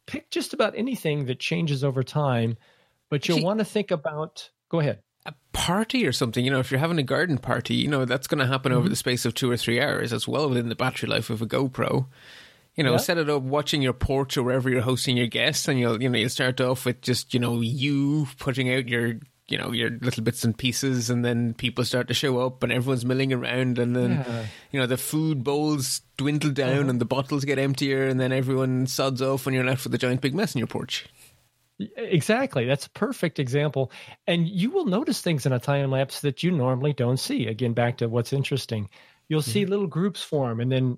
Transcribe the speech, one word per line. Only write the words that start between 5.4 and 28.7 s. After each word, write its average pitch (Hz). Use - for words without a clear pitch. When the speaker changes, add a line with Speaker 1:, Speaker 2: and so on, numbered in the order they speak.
Speaker 2:
party 214
or 131
something, 123
you 131
know, 135
if 131
you're 131
having 165
a 143
garden 135
party, 120
you 123
know, 139
that's 127
gonna 143
happen 131
over 143
Speaker 1:
Mm-hmm. 190
Speaker 2:
the -
space 123
of 117
two 127
or 120
three 120
hours. 131
That's 113
well 131
within 123
the 110
battery 123
life 110
of 110
a 117
GoPro. 131
You 160
know, 131
Speaker 1:
Yeah. 123
Speaker 2:
set 170
it 151
up 143
watching 143
your 127
porch 135
or 135
wherever 123
you're 131
hosting 127
your 120
guests, 123
and 135
you'll, 117
you 131
know, 123
you'll 113
start 127
off 127
with 123
just, -
you 123
know, 120
you 139
putting 127
out 135
your, 120
you -
know, -
your 117
little 117
bits 117
and 117
pieces, 123
and 120
then 120
people 123
start 123
to 123
show 131
up, 131
and 123
everyone's 123
milling 131
around, 123
and 120
then, 123
Speaker 1:
Yeah. 117
Speaker 2:
you 139
know, 123
the 123
food 156
bowls 147
dwindle 147
down, 135
Speaker 1:
Uh-huh. 139
Speaker 2:
and 123
the 117
bottles 135
get 135
emptier, 135
and 131
then 127
everyone 131